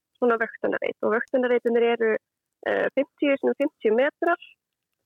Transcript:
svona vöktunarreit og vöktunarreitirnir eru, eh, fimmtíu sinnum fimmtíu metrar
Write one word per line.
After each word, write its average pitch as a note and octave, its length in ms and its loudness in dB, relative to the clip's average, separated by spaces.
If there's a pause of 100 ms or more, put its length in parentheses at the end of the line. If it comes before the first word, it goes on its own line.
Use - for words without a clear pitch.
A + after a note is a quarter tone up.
(220)
svona A#3 120 2
vöktunarreit A3 640 -4
og G#3+ 160 -2
vöktunarreitirnir A#3+ 680 0
eru, A#3 320 0 (460)
eh, - 260 0
fimmtíu - 480 0
sinnum B3 180 -2
fimmtíu A#3+ 400 -2
metrar D#4 420 0 (680)